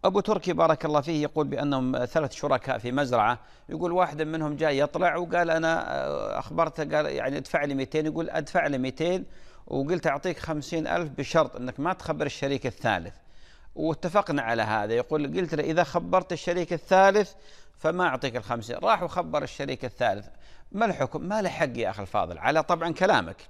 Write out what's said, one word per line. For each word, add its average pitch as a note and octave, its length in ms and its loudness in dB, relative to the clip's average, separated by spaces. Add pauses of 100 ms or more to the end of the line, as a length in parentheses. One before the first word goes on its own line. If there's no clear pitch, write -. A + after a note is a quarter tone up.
أبو F#3+ 140 4
تركي - 340 0
بارك D#3+ 320 4
الله D3+ 160 4
فيه D3+ 220 0
يقول D3 240 0
بأنهم C3 580 0
ثلاث D3 260 0
شركاء C3+ 460 0
في A#2+ 140 -6
مزرعة، A#2+ 480 2 (300)
يقول E3+ 220 -2
واحد D#3+ 300 2
منهم D#3 340 -2
جاء D3+ 160 2
يطلع D3 440 2
وقال: E3+ 340 0
"أنا"، E3 460 0
آه، G#1+ 440 -2
أخبرته، D#3 580 -2
قال: D3+ 80 2
"يعني، C#3 320 -2
ادفع D3 260 -2
لي C#3+ 100 -2
ميتين". C3+ 320 -2
يقول: D#3 240 -2
"أدفع D#3 380 0
لي C#3+ 100 0
ميتين"، D#3+ 480 0 (420)
وقلت: D#3 400 0
"أعطيك D3+ 320 -2
خمسين D#3+ 480 -4
ألف E3+ 300 0
بشرط D3 380 2
أنك B2+ 240 -8
ما E3+ 140 0
تخبر D3+ 320 -4
الشريك C#3 400 -4
الثالث"، F#2 480 -2 (600)
واتفقنا D#3+ 680 0
على A2+ 200 2
هذا. G#2+ 320 0
يقول: D3 460 0
"قلت D#3+ 160 -2
له: D3 80 0
'إذا D#3+ 200 2
خبرت F3+ 500 0
الشريك F3 400 -2
الثالث F#3+ 600 6 (440)
فما F3 260 0
أعطيك C3 320 0
الخمسين". A#2 420 -4
راح G3+ 260 2
وخبر D#3+ 400 -2
الشريك C#3 420 -6
الثالث. G#2+ 420 -2 (440)
ما G#3 140 0
الحكم؟ D3 360 -2
ما G3+ 200 -2
له F#3 80 0
حق C#3 280 -2
يا G#2+ 120 0
أخي G#2+ 120 -6
الفاضل، F2+ 360 -2
على D3+ 260 2
طبعا E3+ 300 0
كلامك. C3 560 0